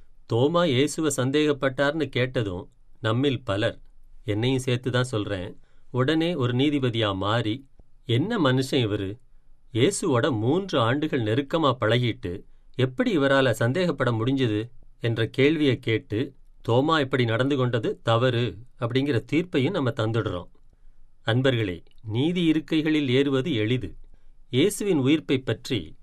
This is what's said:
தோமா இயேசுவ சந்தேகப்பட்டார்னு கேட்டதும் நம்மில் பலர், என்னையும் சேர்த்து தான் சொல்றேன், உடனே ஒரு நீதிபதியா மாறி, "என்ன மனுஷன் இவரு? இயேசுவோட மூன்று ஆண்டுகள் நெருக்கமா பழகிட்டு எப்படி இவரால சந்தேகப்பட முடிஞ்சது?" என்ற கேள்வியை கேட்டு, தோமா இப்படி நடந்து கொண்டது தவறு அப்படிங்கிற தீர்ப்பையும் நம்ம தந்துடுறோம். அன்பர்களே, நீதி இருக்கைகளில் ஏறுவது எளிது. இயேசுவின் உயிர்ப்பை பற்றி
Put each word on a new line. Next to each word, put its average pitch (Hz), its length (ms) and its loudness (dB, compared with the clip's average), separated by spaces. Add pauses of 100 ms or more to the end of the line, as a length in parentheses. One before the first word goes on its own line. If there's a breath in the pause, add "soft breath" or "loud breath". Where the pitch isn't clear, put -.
(320)
தோமா 156 320 2
இயேசுவ 147 520 0
சந்தேகப்பட்டார்னு 143 880 0
கேட்டதும் 123 640 -2 (300)
நம்மில் 120 440 0
பலர், 101 360 -2 (440)
என்னையும் 117 340 0
சேர்த்து 127 320 -2
தான் 123 140 0
சொல்றேன், 101 540 -6 (320)
உடனே 160 440 0
ஒரு 120 180 0
நீதிபதியா 123 640 2
மாறி, 107 500 -2 (380)
"என்ன 175 340 0
மனுஷன் 131 460 2
இவரு? 101 340 -4 (540)
இயேசுவோட 135 640 2
மூன்று 156 420 0
ஆண்டுகள் 139 420 0
நெருக்கமா 139 580 0
பழகிட்டு 110 640 -2 (300)
எப்படி 160 440 0
இவரால 135 400 4
சந்தேகப்பட 135 540 0
முடிஞ்சது?" 113 580 0 (300)
என்ற 113 260 0
கேள்வியை 139 520 2
கேட்டு, 110 560 -4 (340)
தோமா 147 320 2
இப்படி 131 240 0
நடந்து 127 320 0
கொண்டது 127 460 -2
தவறு 117 540 2 (240)
அப்படிங்கிற 127 440 0
தீர்ப்பையும் 156 480 0
நம்ம 139 180 -2
தந்துடுறோம். 107 600 -4 (760)
அன்பர்களே, 113 580 0 (180)
நீதி 151 420 -2
இருக்கைகளில் 156 640 0
ஏறுவது 135 460 2
எளிது. 110 400 -2 (560)
இயேசுவின் 190 480 2
உயிர்ப்பை 135 460 2
பற்றி 104 580 -6